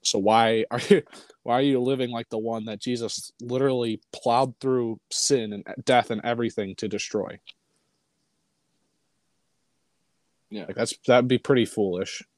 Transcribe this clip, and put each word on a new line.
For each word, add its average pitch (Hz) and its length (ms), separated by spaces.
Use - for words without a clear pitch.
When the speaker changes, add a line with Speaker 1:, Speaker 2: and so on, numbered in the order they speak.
Speaker 1:
So - 160
why 110 500
are 117 120
you, - 220
why 120 120
are 135 80
you 135 160
living 127 320
like 117 180
the 117 80
one 113 280
that 107 140
Jesus 117 520
literally 123 600
plowed 127 460
through 123 400
sin 117 440
and 101 120
death 120 280
and 107 120
everything 113 520
to 110 120
destroy? 101 520
Speaker 2:
Yeah. 104 160
Speaker 1:
Like, 98 100
that's, 117 200
that'd 123 220
be 123 100
pretty 123 280
foolish. 95 580